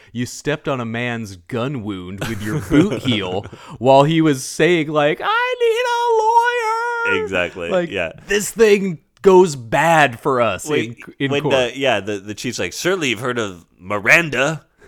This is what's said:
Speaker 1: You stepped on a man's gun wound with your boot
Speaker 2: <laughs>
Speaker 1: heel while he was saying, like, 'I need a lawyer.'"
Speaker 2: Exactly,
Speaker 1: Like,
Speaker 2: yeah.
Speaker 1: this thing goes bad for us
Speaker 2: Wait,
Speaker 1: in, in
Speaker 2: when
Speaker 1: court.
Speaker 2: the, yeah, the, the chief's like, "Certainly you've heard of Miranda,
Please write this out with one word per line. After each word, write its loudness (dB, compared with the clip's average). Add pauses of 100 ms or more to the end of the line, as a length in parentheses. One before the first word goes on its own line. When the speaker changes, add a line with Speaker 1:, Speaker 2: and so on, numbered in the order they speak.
(120)
Speaker 1:
You -4
stepped -6
on -4
a -8
man's -6
gun -6
wound -8
with -8
your -4
boot 2
Speaker 2:
<laughs> -10
Speaker 1:
heel -2 (340)
while 6
he 4
was 2
saying, 2
like, 2
'I 0
need 2
a 0
lawyer.'" -4
Speaker 2:
Exactly, -4
Speaker 1:
Like, -2
Speaker 2:
yeah. -6 (160)
Speaker 1:
this -2
thing 2 (220)
goes 6
bad 2
for -2
us -2
Speaker 2:
Wait, -4 (200)
Speaker 1:
in, -2
in -4
Speaker 2:
when 0
Speaker 1:
court. 0
Speaker 2:
the, 0
yeah, 0
the, -6
the -10
chief's -6
like, -4
"Certainly -2
you've -2
heard -4
of -8 (120)
Miranda, 0 (220)